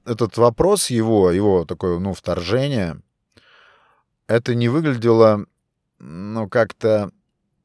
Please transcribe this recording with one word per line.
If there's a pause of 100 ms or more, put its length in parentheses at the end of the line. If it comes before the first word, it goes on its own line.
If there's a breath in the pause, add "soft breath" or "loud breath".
этот
вопрос
его,
его
такое,
ну,
вторжение, (1300 soft breath)
это
не
выглядело, (540)
ну,
как-то, (540)